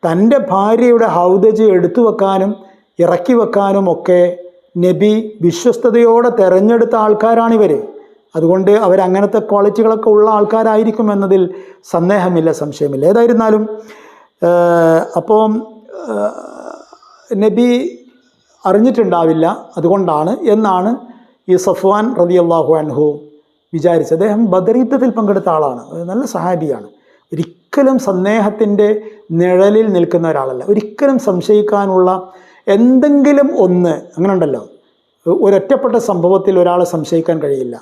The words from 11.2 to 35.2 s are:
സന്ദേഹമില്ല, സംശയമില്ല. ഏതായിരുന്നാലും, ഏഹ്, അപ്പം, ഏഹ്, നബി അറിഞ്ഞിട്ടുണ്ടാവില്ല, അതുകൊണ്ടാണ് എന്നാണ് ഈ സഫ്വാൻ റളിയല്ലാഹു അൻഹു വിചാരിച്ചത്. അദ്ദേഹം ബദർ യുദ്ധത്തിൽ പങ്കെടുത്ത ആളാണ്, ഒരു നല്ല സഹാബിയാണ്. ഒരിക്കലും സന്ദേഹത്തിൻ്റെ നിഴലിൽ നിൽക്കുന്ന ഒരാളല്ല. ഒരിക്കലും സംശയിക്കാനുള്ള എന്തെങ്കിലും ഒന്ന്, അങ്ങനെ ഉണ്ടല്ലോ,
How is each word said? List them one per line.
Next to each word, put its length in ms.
സന്ദേഹമില്ല, 600
സംശയമില്ല. 500
ഏതായിരുന്നാലും, 520
ഏഹ്, 540
അപ്പം, 320
ഏഹ്, 200
നബി 240
അറിഞ്ഞിട്ടുണ്ടാവില്ല, 760
അതുകൊണ്ടാണ് 560
എന്നാണ് 380
ഈ 40
സഫ്വാൻ 500
റളിയല്ലാഹു 640
അൻഹു 240
വിചാരിച്ചത്. 440
അദ്ദേഹം 360
ബദർ 280
യുദ്ധത്തിൽ 360
പങ്കെടുത്ത 320
ആളാണ്, 320
ഒരു 100
നല്ല 200
സഹാബിയാണ്. 520
ഒരിക്കലും 720
സന്ദേഹത്തിൻ്റെ 800
നിഴലിൽ 640
നിൽക്കുന്ന 360
ഒരാളല്ല. 400
ഒരിക്കലും 480
സംശയിക്കാനുള്ള 880
എന്തെങ്കിലും 720
ഒന്ന്, 300
അങ്ങനെ 180
ഉണ്ടല്ലോ, 280